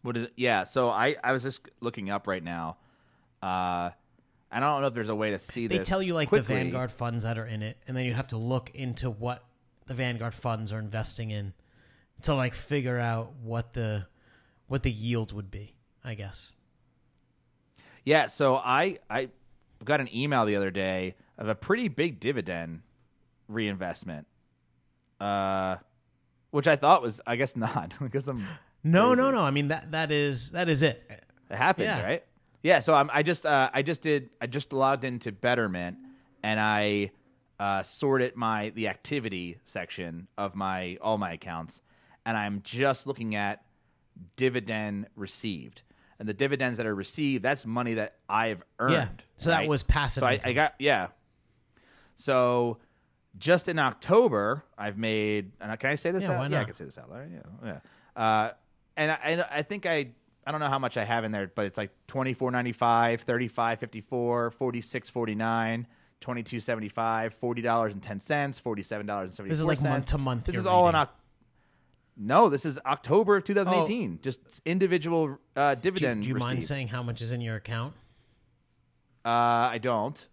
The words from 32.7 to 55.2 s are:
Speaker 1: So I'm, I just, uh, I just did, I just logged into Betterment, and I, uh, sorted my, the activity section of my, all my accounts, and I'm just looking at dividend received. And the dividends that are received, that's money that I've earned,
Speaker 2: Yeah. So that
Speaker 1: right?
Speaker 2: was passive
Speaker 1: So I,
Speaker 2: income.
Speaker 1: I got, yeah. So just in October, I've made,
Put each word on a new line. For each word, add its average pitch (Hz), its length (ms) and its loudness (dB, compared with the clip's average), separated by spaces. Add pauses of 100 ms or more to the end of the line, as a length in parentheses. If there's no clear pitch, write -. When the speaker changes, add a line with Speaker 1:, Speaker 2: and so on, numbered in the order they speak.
Speaker 1:
So 156 160 4
I'm, 143 180 6
I 147 100 4
just, 160 220 0
uh, 139 300 6
I 135 80 2
just 156 200 -2
did, 143 280 0 (100)
I 120 60 -2
just 139 260 -6
logged 135 320 2
into 120 280 -6
Betterment, 98 680 0 (440)
and 107 160 0
I, 104 520 2 (500)
uh, 98 220 0
sorted 131 540 0
my, 110 340 -2
the 110 180 -4
activity 95 760 -6
section 85 640 -10 (100)
of 98 160 -4
my, 95 480 -4
all 110 160 0
my 92 140 -2
accounts, 82 500 -10 (420)
and 113 120 -2
I'm 104 260 -4
just 131 440 0
looking 113 280 -6
at 101 300 -2 (720)
dividend 107 800 0
received. 95 680 -10 (360)
And 107 100 -8
the 104 60 -4
dividends 131 440 0
that 113 80 -2
are 107 80 0
received, 127 480 -2
that's 135 240 -2
money 117 280 -2
that 107 220 -4 (120)
I've 107 340 0 (160)
earned, 131 140 2
Speaker 2:
Yeah. 135 160 2 (280)
So - 140 0
that 160 80 4
Speaker 1:
right? 156 100 0
Speaker 2:
was 143 140 2
passive 139 400 2
Speaker 1:
So 127 40 4
I, 123 80 6
Speaker 2:
income. 131 160 -2
Speaker 1:
I - 40 0
got, 147 240 2
yeah. 135 300 2 (1040)
So 123 640 2 (600)
just 170 300 4
in 165 100 -2
October, 139 840 4 (140)
I've 104 200 -6
made, 107 600 0